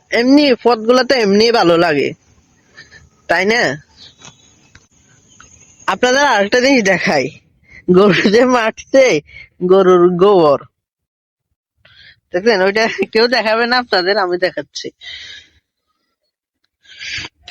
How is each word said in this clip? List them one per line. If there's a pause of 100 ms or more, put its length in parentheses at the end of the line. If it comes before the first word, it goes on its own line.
(100)
এমনি
পথগুলো
তো
এমনি
ভালো
লাগে, (1120)
তাই
না? (2000)
আপনাদের
আরেকটা
জিনিস
দেখাই, (680)
গরু
যে
মারছে, (420)
গরুর
গোবর, (1700)
দেখলেন?
ওইটা (240)
কেউ
দেখাবে
না
আপনাদের,
আমি
দেখাচ্ছি। (2500)